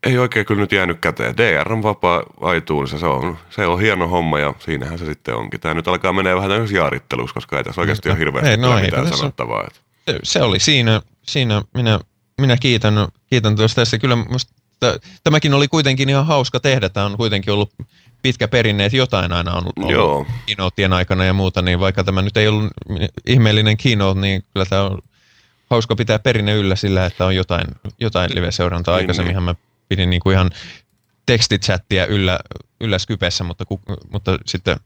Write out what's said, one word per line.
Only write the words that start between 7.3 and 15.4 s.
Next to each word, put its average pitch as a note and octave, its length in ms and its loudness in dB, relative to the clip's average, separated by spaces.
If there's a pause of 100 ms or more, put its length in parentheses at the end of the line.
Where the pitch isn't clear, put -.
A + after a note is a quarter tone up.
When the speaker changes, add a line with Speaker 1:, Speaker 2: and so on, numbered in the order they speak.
Speaker 1:
koska C#2 240 -6
ei B1 60 -4
tässä - 160 -8
oikeasti D#2 280 -2
Speaker 2:
Niinpä. D2+ 80 2
Speaker 1:
ole - 20 -4
hirveästi B2 320 0
Speaker 2:
Ei, G#2+ 60 4
no B2 120 0
Speaker 1:
kyllä A#2 120 4
Speaker 2:
ei, F#2+ 40 0
Speaker 1:
mitään C3 200 0
Speaker 2:
tässä D#3 140 -2
Speaker 1:
sanottavaa, C2 480 -4
et. - 160 -20 (260)
Speaker 2:
se, C#3 140 -2
se - 200 0
oli G2+ 160 2
siinä, A#2 420 2 (220)
siinä A2+ 400 0 (120)
minä, A2+ 260 2 (400)
minä B2+ 160 4
kiitän, A2+ 380 2 (360)
kiitän G#2+ 260 2
tuosta A2 240 2
tässä. A2+ 180 2
Kyllä B2 180 2
musta B2 360 -4 (280)
tä-, A#2 180 0 (260)
tämäkin D3+ 300 2